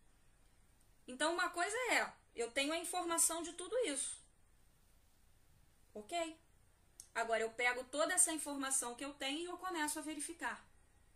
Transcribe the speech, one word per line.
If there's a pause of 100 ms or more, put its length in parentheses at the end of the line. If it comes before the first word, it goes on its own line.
(1080)
Então,
uma
coisa (160)
é, (220)
eu
tenho
a
informação
de
tudo (100)
isso. (1800)
Ok. (760)
Agora,
eu
pego
toda
essa
informação
que
eu
tenho
e
eu
começo
a
verificar. (500)